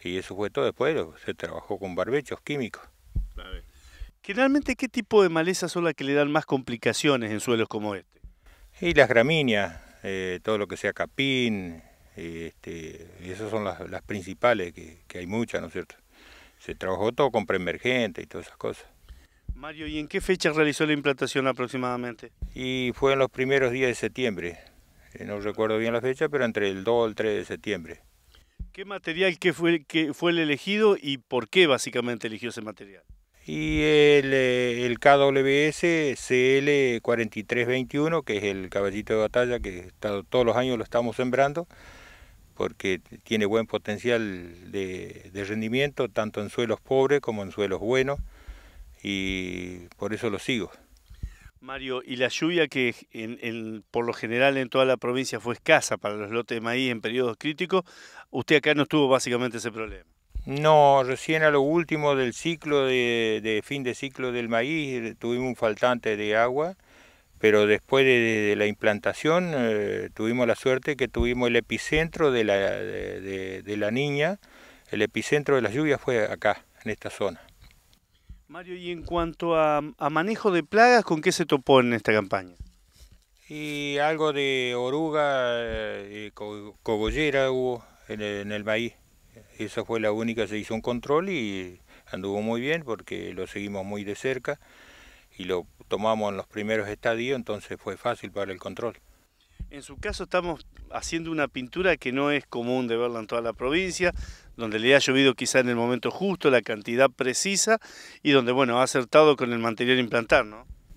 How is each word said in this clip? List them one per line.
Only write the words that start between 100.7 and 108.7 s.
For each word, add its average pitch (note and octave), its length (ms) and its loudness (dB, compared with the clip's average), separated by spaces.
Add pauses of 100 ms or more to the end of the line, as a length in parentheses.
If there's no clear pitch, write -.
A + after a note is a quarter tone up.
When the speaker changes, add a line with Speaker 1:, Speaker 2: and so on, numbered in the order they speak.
Speaker 2:
haciendo E3 400 -6
una D3+ 160 0
pintura C#3 520 -2
que C3 120 -4
no C#3 200 0
es D3 160 -2
común B2 420 -2
de A2+ 80 0
verla A#2+ 240 -2
en A2 60 -10
toda A#2+ 160 -4
la A#2 100 -4
provincia, E3+ 600 -2 (440)
donde A2+ 220 -4
le B2+ 180 6
ha - 20 10
llovido C3+ 360 4
quizá C3 260 2
en B2 80 2
el A#2+ 80 0
momento A#2+ 340 -2
justo, F3+ 400 0
la B2 120 6
cantidad A#2 480 2
precisa F#3+ 680 0 (440)
y D3 80 2
donde, B2+ 220 6
bueno, B2+ 280 4